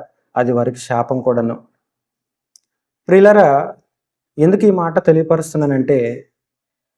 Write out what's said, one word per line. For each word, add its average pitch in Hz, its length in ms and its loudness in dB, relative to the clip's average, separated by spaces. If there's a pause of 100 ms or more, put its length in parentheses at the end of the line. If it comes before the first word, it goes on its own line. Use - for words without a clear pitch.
(340)
అది 123 180 -2
వారికి 120 280 -4
శాపం 123 400 -4
కూడాను. 117 360 -4 (1500)
ప్రియులారా, 196 420 6 (880)
ఎందుకు 185 280 2
ఈ 208 40 4
మాట 170 280 -2
తెలియపరుస్తున్నానంటే, 156 1000 0 (1000)